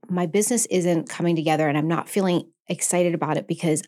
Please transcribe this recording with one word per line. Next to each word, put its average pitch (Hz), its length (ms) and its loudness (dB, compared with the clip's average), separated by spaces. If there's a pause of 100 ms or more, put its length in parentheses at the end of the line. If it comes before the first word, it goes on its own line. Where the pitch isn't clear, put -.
(100)
my 180 160 -2
business 208 400 0
isn't 175 420 0
coming 170 280 0
together 156 320 2
and 143 100 0
I'm 151 80 0
not 165 220 -2
feeling 185 420 0 (160)
excited 175 480 0
about 151 220 -2
it - 100 -4
because 160 420 -2